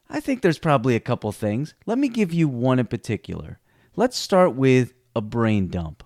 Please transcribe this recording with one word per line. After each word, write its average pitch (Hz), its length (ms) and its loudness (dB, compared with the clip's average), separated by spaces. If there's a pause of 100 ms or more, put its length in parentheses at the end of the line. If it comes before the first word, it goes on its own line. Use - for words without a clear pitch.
I 302 120 -6
think 269 200 -4
there's 170 180 2
probably 131 360 2
a 107 60 0
couple 110 320 -4
things. 110 400 -4 (120)
Let 226 120 -2
me 285 100 0
give 220 260 -2
you 165 140 2
one 127 320 2
in 120 80 0
particular. 87 720 -8 (380)
Let's 247 200 0
start 180 380 2
with 127 380 4 (220)
a 117 60 0
brain 107 480 0
dump. 85 360 -8